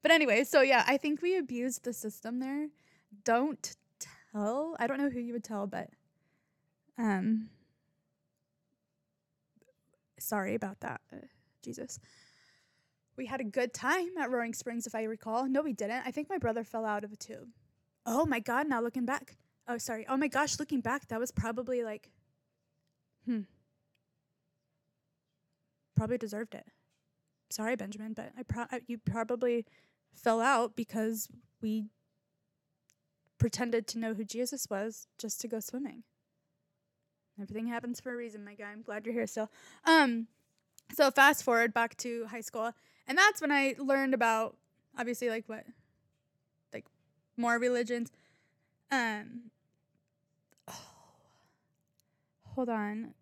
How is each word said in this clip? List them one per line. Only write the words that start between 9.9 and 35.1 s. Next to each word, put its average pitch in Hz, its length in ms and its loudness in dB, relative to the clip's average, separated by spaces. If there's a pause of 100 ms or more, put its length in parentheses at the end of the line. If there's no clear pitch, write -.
sorry 202 360 -2
about 202 260 -6
that. - 180 -8 (120)
Uh, - 80 -16 (440)
Jesus. - 360 -12 (1160)
We 254 120 -8
had 262 120 -6
a 254 60 -4
good 240 280 -2
time 339 360 0 (100)
at 262 100 -2
Roaring 233 240 -2
Springs, 233 340 -6
if 220 60 -12
I 220 100 -2
recall. 226 440 -2
No, 269 140 2
we 311 100 -2
didn't. 226 340 -4
I 254 60 -6
think 294 180 -6
my 381 80 -2
brother 233 280 -2
fell 220 200 -6
out 208 200 -2
of 208 80 -14
a - 20 -18
tube. - 320 -16 (580)
Oh 247 200 2
my 240 160 0
God, 254 260 0
now 254 140 2
looking 240 240 -2
back. 269 320 -4 (320)
Oh, 240 80 -2
sorry. 226 320 -6
Oh 262 80 2
my 294 100 2
gosh, 277 320 0
looking 285 220 -2
back, 254 260 -2
that 226 120 -4
was 247 120 -2
probably, 233 520 -2
like, 214 280 -10 (1120)
hmm. 233 160 -2 (2500)
Probably 220 220 2
deserved 220 380 -6
it. - 100 -14 (840)
Sorry, 220 260 -2
Benjamin, 208 380 -10
but - 240 -10
I 254 60 -12
pro-, 233 280 -4
uh, 247 160 -4
you 240 100 -6
probably 233 680 0 (500)
fell 226 260 2
out 240 340 4
because 220 540 -4 (320)
we 220 240 -2 (1500)
pretended 233 500 0
to 226 120 -6
know 226 160 -2
who 214 80 -4
Jesus 247 480 -6
was 214 360 -6 (120)